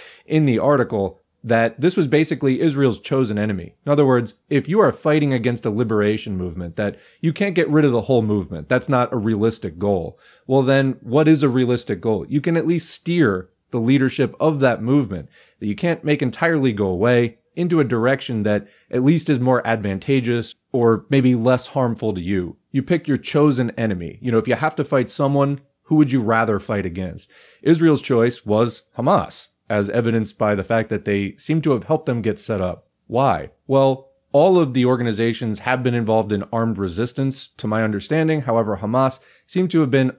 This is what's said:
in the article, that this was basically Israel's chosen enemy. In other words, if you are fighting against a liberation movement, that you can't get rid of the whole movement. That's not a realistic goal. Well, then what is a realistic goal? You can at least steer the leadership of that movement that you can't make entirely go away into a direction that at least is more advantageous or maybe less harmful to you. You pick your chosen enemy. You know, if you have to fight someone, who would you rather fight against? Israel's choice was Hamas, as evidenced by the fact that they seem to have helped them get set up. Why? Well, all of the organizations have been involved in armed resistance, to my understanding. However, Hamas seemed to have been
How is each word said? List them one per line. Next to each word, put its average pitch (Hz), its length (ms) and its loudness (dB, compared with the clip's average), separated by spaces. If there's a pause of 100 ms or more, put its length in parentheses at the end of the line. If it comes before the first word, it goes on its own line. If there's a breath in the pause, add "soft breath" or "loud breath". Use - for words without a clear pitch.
(280 loud breath)
in 156 180 2
the 120 140 2
article, 120 580 0 (260)
that 113 380 0
this 180 160 0
was 170 80 2
basically 139 560 0
Israel's 139 380 0
chosen 117 400 -2
enemy. 98 340 -4 (100)
In 143 80 -2
other 147 140 4
words, 123 300 2 (160)
if 143 180 0
you 202 100 2
are 151 120 4
fighting 147 420 0
against 123 320 -2
a 113 60 -2
liberation 107 640 0
movement, 87 380 -8
that 104 240 -4 (200 soft breath)
you 160 140 -2
can't 202 220 -4
get 165 120 2
rid 151 160 2
of 139 80 4
the 117 100 2
whole 127 200 2
movement. 95 480 -2
That's 123 180 0
not 123 240 0
a 127 60 -2
realistic 107 600 -2
goal. 92 400 -2 (260 soft breath)
Well, 135 160 2
then 135 400 2
what 143 260 2
is 156 140 6
a 143 80 2
realistic 120 500 -2
goal? 104 300 -2
You 139 120 -2
can 170 160 0
at 160 100 -2
least 165 240 -2
steer 131 580 0 (220)
the 123 80 -2
leadership 127 600 0
of 151 200 0
that 123 240 0
movement 113 460 -2 (280 soft breath)
that 113 80 -10
you 104 80 -2
can't 170 300 -4
make 151 180 0
entirely 135 520 0
go 101 120 -2
away 117 540 0 (160)
into 170 240 0
a 139 60 2
direction 120 580 -2
that 104 240 0 (240 soft breath)
at 127 120 0
least 156 240 2
is 143 120 0
more 127 260 0
advantageous 113 880 -2 (180)
or 117 380 2
maybe 127 240 4
less 120 320 2
harmful 117 480 -2
to 92 80 -6
you. 90 360 -4 (120)
You 135 140 -2
pick 170 240 -4
your 139 100 0
chosen 131 540 0
enemy. 92 500 -4
You 120 100 -4
know, 113 60 4
if 107 100 0
you 127 60 2
have 156 220 -2
to 147 100 -2
fight 131 240 0
someone, 139 520 0 (240)
who 156 100 0
would 147 160 4
you 131 100 2
rather 110 380 2
fight 101 260 -4
against? 87 460 -10 (320 soft breath)
Israel's 160 400 4
choice 120 420 0
was 110 380 0 (120)
Hamas, 131 520 -2 (220)
as 104 220 0
evidenced 113 460 -2
by 104 160 0
the 98 120 -4
fact 113 240 -2
that 104 160 -6
they 101 320 -2
seem 156 240 -2
to 151 100 0
have 113 140 -2
helped 156 200 -2
them 120 160 -2
get 104 160 -2
set 107 220 -4
up. 90 300 -6 (180)
Why? 123 440 -2 (160)
Well, 135 420 2 (240)
all 180 260 6
of 139 140 0
the 123 120 2
organizations 117 760 -2
have 127 220 -2
been 123 120 0
involved 110 400 0
in 101 180 -2
armed 113 260 -2
resistance, 120 800 -4
to - 120 -8
my 107 140 0
understanding. 151 600 -2
However, 113 400 -2
Hamas 127 400 0 (240 soft breath)
seemed 185 260 -2
to 170 80 2
have 147 100 2
been 131 300 2